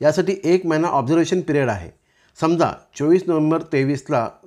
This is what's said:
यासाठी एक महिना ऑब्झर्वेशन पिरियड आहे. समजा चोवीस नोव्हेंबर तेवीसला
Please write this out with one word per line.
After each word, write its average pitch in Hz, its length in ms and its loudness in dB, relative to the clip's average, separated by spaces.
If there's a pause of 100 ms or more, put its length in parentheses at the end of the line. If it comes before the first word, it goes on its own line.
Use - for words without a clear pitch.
यासाठी 165 420 0
एक 180 220 2
महिना 160 220 0
ऑब्झर्वेशन 160 520 0
पिरियड 147 280 0
आहे. 92 220 -8 (500)
समजा 160 320 2 (220)
चोवीस 170 320 2
नोव्हेंबर 160 360 0
तेवीसला 139 680 -2 (160)